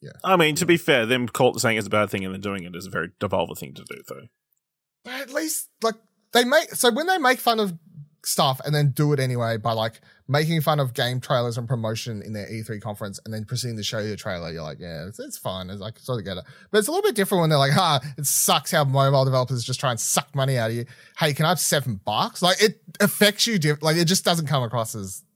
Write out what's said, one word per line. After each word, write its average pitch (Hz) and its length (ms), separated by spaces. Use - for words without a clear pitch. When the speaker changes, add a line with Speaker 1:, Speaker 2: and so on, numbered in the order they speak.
Speaker 1:
yeah. - 80
Speaker 2:
I 185 140
mean, 156 200
to 180 80
Speaker 1:
Yeah. - 20
Speaker 2:
be 170 100
fair, 131 300
them 123 220
call, 123 300
saying 113 200
it's 104 80
a 98 40
bad 104 200
thing 98 140
and 92 100
then 98 60
doing 98 240
it 87 120
is 85 100
a 92 40
very 87 180
Devolver 95 360
thing 67 180
to - 100
do, - 240
though. - 180
Speaker 1:
But 247 160
at 262 100
least, 311 400
like, 220 140
they 240 120
make, 311 300
so 247 160
when 277 160
they 381 120
make 254 200
fun 226 220
of 185 180
stuff 139 400
and 147 100
then 147 160
do 147 220
it 139 80
anyway 120 360
by, 113 160
like, 113 280
making 156 360
fun 151 180
of 123 140
game 127 260
trailers 120 380
and 120 100
promotion 110 540
in 107 100
their 104 180
E 110 120
three 107 180
conference 104 460
and 110 80
then 110 100
proceeding 120 320
to 107 60
show 113 160
you 107 100
the 104 80
trailer, 87 340
you're 80 120
like, 78 180
"Yeah, 85 260
it's, 101 140
it's 277 160
fine. 92 320
It's, 98 140
I 92 160
sort 127 220
of 92 40
get 92 140
it." 87 60
But 208 80
it's 208 100
a - 20
little 359 160
bit 392 80
different 196 280
when 156 80
they're 151 80
like, 139 140
"Ha, 151 280
it 151 100
sucks - 440
how 156 140
mobile 135 420
developers 127 360
just 131 160
try 135 120
and 120 100
suck - 340
money 135 220
out 113 140
of 117 60
you. 120 100
Hey, 151 160
can 156 100
I 160 60
have 175 100
seven 135 460
bucks?" 113 340
Like, 185 220
it 214 180
affects 208 460
you 226 120
diff-, 147 240
like, 156 160
it 170 80
just 185 180
doesn't 170 220
come 139 160
across 117 320
as 98 280